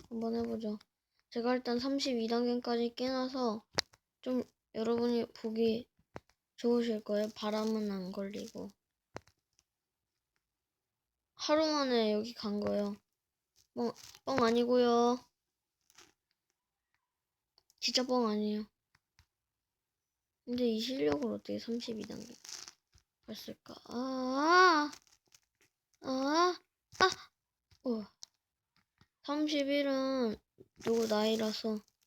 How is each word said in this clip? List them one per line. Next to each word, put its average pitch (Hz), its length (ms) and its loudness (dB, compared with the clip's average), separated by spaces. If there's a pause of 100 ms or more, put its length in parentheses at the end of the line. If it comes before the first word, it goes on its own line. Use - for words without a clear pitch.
한번 226 260 -4
해보죠. 226 440 -4 (500)
제가 240 240 0
일단 247 240 0
삼십이 269 500 0
단계까지 240 680 0
깨놔서 254 680 -2 (600)
좀 254 200 -2 (300)
여러분이 233 600 0
보기 226 540 0 (680)
좋으실 233 480 0
거예요. 214 320 0
바람은 214 560 0
안 185 200 -6
걸리고. 202 600 -8 (2750)
하루 311 360 2
만에 247 420 2
여기 226 200 -2
간 208 260 -6
거예요. 202 400 -2 (760)
뻥, 240 180 -2 (320)
뻥 262 180 0
아니고요. 240 800 4 (2500)
진짜 254 280 0
뻥 247 200 2
아니에요. 214 380 -2 (1800)
근데 247 220 0
이 220 120 2
실력을 269 520 0
어떻게 208 280 -6
삼십이 226 480 -6
단계 - 260 -14 (920)
갔을까? - 560 -14
아, 285 1080 4 (1120)
아, - 80 -8
아, 302 500 2 (380)
아, 381 100 6 (800)
어. 220 160 -2 (1200)
삼십일은 277 1080 0 (480)
누구 226 220 2
나이라서 214 760 0 (280)